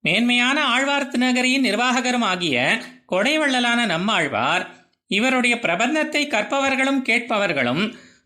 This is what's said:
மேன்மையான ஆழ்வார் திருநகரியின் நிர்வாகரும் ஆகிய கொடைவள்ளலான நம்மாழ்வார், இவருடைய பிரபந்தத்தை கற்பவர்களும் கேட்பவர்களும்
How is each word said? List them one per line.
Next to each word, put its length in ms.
மேன்மையான 600
ஆழ்வார் 440
திருநகரியின் 580
நிர்வாகரும் 580
ஆகிய 340
கொடைவள்ளலான 760
நம்மாழ்வார், 800
இவருடைய 460
பிரபந்தத்தை 720
கற்பவர்களும் 760
கேட்பவர்களும் 800